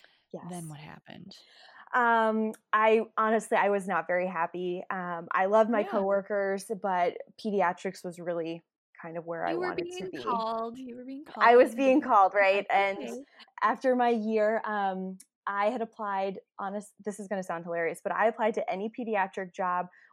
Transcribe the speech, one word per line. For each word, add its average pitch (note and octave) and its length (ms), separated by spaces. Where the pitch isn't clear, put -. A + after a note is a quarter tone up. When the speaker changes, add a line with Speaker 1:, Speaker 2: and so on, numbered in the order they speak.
Speaker 1:
Yes. F3 160
Speaker 2:
Then F3 180
what D3 120
happened? - 580
Speaker 1:
Um, A3+ 580
I A3 300
honestly, A3 380
I F#3+ 140
was G3 180
not E3+ 180
very F3+ 220
happy. F3+ 600
Um, F3 420
I F#3+ 140
loved G#3+ 240
my G#3+ 140
Speaker 2:
Yeah. G3+ 80
Speaker 1:
coworkers, G3 800
but F3+ 340
pediatrics F#3 640
was F3 160
really E3+ 460
kind E3 160
of E3 80
where E3 200
I E4 80
Speaker 2:
You F4 60
were F4+ 100
Speaker 1:
wanted F4+ 220
to F#4 180
Speaker 2:
being - 20
Speaker 1:
be. D4 120
Speaker 2:
called. A3+ 540
You B3 200
were B3 80
being C4+ 180
called - 220
Speaker 1:
I A#3 100
was B3 180
Speaker 2:
in A#3 60
a - 20
Speaker 1:
being C4+ 200
Speaker 2:
different - 0
Speaker 1:
called, G3+ 320
Speaker 2:
direction. G3+ 80
Speaker 1:
right? G3 280
And D4 380
Speaker 2:
Okay. A#3+ 160
Speaker 1:
after B3+ 340
my A#3+ 140
year, A3 560
um, F#3+ 540
I G3+ 220
had A#3 140
applied, G3 560
honest-, G3+ 380
this G#3 140
is G3 80
gonna F#3+ 160
sound E3+ 220
hilarious, E3+ 380
but F#3+ 80
I F3+ 140
applied A3+ 300
to - 120
any F#3+ 220
pediatric G3 640
job F3+ 340